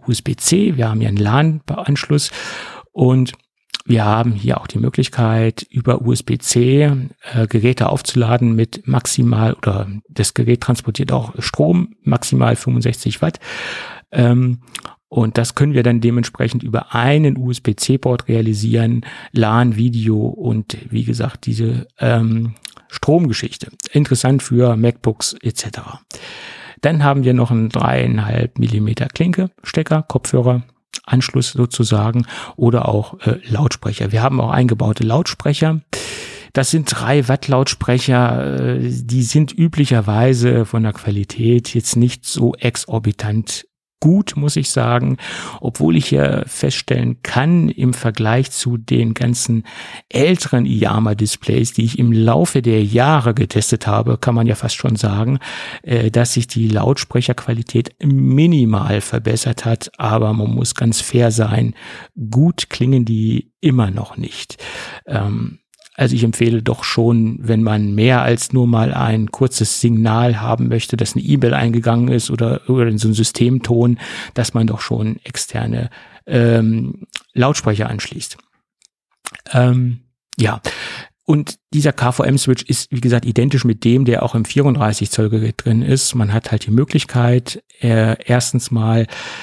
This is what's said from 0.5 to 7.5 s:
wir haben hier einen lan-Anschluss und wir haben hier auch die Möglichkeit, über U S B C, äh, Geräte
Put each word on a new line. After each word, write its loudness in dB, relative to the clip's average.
wir 0
haben 0
hier 0
einen 0
lan-Anschluss 0
und 2
wir 4
haben 2
hier -2
auch -10
die -6
Möglichkeit, 0
über -2
U 0
S 0
B -2
C, 2
äh, 2
Geräte 2